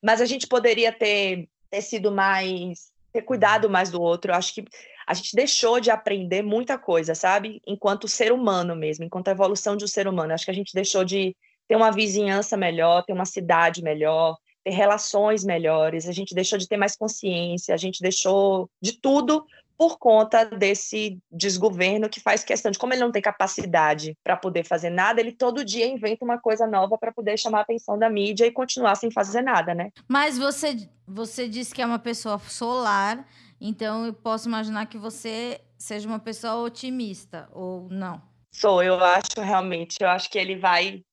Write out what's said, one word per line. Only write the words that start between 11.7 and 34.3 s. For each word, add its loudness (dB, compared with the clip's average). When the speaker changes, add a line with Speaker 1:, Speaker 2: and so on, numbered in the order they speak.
Speaker 1:
uma 6
vizinhança 0
melhor, 4
ter -8
uma -2
cidade 2
melhor, 2
ter -4
relações 2
melhores. 0
A -6
gente -8
deixou 0
de -6
ter 0
mais 0
consciência, -4
a -2
gente -6
deixou 2
de -4
tudo 2
por 2
conta 6
desse -2
desgoverno 0
que -10
faz 2
questão -2
de, -6
como -2
ele 0
não 2
tem 0
capacidade 0
pra 0
poder -2
fazer -2
nada, 2
ele -2
todo -2
dia -2
inventa -4
uma -2
coisa 0
nova 2
pra -4
poder -2
chamar 0
a 4
atenção -4
da 2
mídia 2
e 2
continuar 0
sem -4
fazer -2
nada, 0
né? -6
Speaker 2:
Mas 0
você, -2
você -8
disse -8
que -6
é 0
uma -2
pessoa -6
solar, -2
então -6
eu -8
posso -6